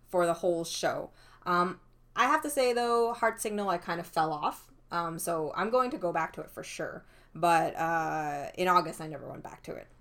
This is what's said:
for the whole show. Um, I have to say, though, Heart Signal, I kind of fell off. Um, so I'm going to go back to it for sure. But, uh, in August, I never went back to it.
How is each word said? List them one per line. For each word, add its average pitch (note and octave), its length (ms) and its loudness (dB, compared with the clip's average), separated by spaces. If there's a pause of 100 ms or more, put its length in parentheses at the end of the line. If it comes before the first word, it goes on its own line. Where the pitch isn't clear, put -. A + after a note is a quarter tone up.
for F3+ 180 2
the E3+ 80 4
whole E3+ 320 0
show. D3 460 -2 (340)
Um, F3 340 2 (360)
I A#3 100 4
have D#4 160 4
to D#4 80 -4
say, B3+ 240 2
though, A#3 400 2
Heart A3+ 280 0
Signal, G#3 280 -2
I F3 80 2
kind E3+ 220 -4
of E3 80 -8
fell D#3+ 260 0
off. - 380 -4 (200)
Um, E3 280 -2
so D#3+ 360 -2
I'm G3 140 -2
going B3 220 4
to D#4 60 -4
go F3 140 -2
back D#3+ 220 -2
to - 80 -10
it - 80 -14
for - 140 -12
sure. - 420 -8 (280)
But, E3 440 4
uh, D#3 800 -2
in F3+ 120 0
August, F3 340 4
I D#3+ 60 -8
never C#3+ 200 -10
went D3+ 160 -12
back - 200 -16
to D#3+ 100 -10
it. - 140 -14 (140)